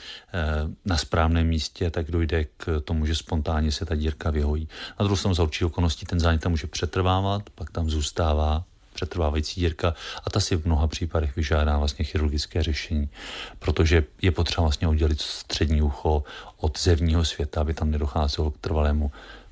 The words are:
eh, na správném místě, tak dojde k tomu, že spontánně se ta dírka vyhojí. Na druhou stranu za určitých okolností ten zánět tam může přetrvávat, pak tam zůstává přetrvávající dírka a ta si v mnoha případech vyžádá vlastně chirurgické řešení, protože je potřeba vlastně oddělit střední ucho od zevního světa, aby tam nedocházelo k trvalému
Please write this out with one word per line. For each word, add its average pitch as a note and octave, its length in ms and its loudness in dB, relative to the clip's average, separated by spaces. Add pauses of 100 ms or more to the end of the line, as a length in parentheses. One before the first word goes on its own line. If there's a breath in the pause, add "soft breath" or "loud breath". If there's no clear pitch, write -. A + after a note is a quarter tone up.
(340 loud breath)
eh, F2+ 80 -2 (440)
na D#2+ 120 0
správném E2 500 2
místě, E2 440 0
tak D#2+ 200 -4
dojde E2 340 2 (120)
k D#2 280 -2
tomu, D#2 200 0
že D#2 100 0
spontánně D#2 560 -2
se - 140 -4
ta D#2+ 100 -2
dírka D2+ 360 -2
vyhojí. D2+ 360 0 (320 loud breath)
Na G2+ 40 2
druhou G2 120 2
stranu F#2+ 180 0
za E2 100 2
určitých E2 220 0
okolností E2+ 400 0
ten F2 140 0
zánět E2 220 4
tam E2+ 100 0
může D#2 160 -2
přetrvávat, F#2+ 840 0
pak - 220 -12
tam E2 180 -2
zůstává D#2 760 0 (300)
přetrvávající D#2 680 -2
dírka E2+ 320 0 (300 loud breath)
a - 60 -4
ta A2 100 0
si - 160 0
v D#2 100 -2
mnoha D#2 220 4
případech D#2 480 -2
vyžádá D2+ 420 2
vlastně D2 280 0
chirurgické D#2 580 0
řešení, D2+ 460 -2 (500 loud breath)
protože D#2+ 440 4 (180)
je F#2 100 4
potřeba E2+ 300 0
vlastně D#2+ 260 2
oddělit D#2 340 2
střední - 600 0
ucho D2+ 420 2 (340 loud breath)
od - 220 -2
zevního E2 460 4
světa, - 360 -4
aby D#2 120 0
tam D#2 180 0
nedocházelo D2+ 600 0
k - 60 -12
trvalému D2+ 540 2 (400 loud breath)